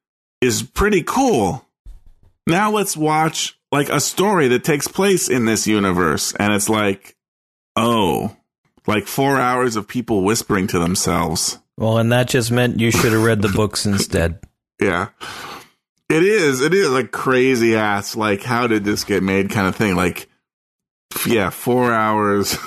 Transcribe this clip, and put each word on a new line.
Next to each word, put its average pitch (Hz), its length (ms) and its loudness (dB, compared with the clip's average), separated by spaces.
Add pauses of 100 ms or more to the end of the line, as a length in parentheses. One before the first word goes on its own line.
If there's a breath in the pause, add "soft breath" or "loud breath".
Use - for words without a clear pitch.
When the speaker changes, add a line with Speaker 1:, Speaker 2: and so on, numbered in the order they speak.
(400)
Speaker 1:
is 113 220 0
pretty 196 400 0
cool. 131 600 0 (840)
Now 196 240 0
let's 208 260 -2
watch, 156 600 -2 (140)
like, 139 180 0
a 143 120 0
story 185 480 0
that 120 160 2
takes 151 240 -2
place 190 400 0
in 123 160 0
this 110 220 0
universe." 92 760 2
And 104 120 2
it's 104 160 0
like, 104 460 -2 (640)
"Oh, 107 580 0 (520)
like, 104 200 0
four 139 320 0
hours 123 380 0
of 101 100 -4
people 113 380 -2
whispering 101 440 0
to 92 100 -2
themselves." 85 800 -2 (180)
Speaker 2:
Well, 110 220 0
and 113 120 2
that 123 180 2
just 117 220 -2
meant 120 300 0
you 113 100 2
should 120 220 2
have 110 100 2
read 110 200 2
the 107 60 0
books 101 380 -2
Speaker 1:
<laughs> - 0 -
Speaker 2:
instead. 90 540 -2 (400)
Speaker 1:
Yeah. 95 280 0 (1000 loud breath)
It 156 140 2
is. 170 400 2
It 160 100 2
is 185 220 2
a 127 120 0
crazy 127 680 2
ass, 104 400 -2
like, 107 260 -2
"How 120 240 -2
did 110 180 0
this 104 200 -2
get 95 180 0
made?" 98 280 0
kind 98 180 0
of 87 80 -2
thing. 104 180 0
Like, 90 340 -2 (840)
f-, - 120 -6
yeah, 104 240 2
four 123 420 0
hours 107 640 0 (100)